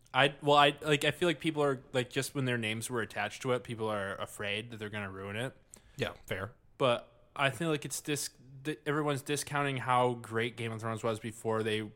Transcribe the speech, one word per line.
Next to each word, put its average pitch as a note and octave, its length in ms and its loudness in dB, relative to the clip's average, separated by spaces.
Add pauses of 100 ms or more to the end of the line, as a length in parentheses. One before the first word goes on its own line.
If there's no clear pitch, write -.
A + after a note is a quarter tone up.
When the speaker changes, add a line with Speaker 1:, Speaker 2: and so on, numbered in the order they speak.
(140)
Speaker 1:
I, C#3+ 280 4
well, C#3+ 160 6
I, C#3+ 240 8
like, D3+ 240 2
I D3 40 4
feel F3 180 2
like D#3+ 120 0
people D3 240 0
are, C3+ 160 2 (140)
like, B2 160 2
just - 240 -2
when C#3 100 -2
their B2 140 0
names A2 320 -2
were A#2+ 100 0
attached G#2 420 -4
to C3 100 0
it, B2 120 0
people A2 260 -4
are G2 260 -4
afraid G#2 540 -6
that A2+ 80 -12
they're G#2+ 120 -6
gonna G2+ 200 -6
ruin G2 260 -8
it. B2+ 180 -6 (420)
Speaker 2:
Yeah, - 140 -4 (160)
fair. G2 260 -6 (240)
Speaker 1:
But A#2+ 320 2 (260)
I C#3 160 2
feel D#3+ 200 -2
like D3 160 -2
it's - 160 -6
dis-, D3 260 -2 (340)
di-, D3+ 140 -4 (100)
everyone's D3 360 0
discounting C#3+ 560 -2
how B2+ 420 4
great A2+ 380 -2
Game A2+ 140 -4
of A2 100 -8
Thrones A2+ 200 -4
was A2+ 160 0
before A2 440 -2
they G#2+ 340 0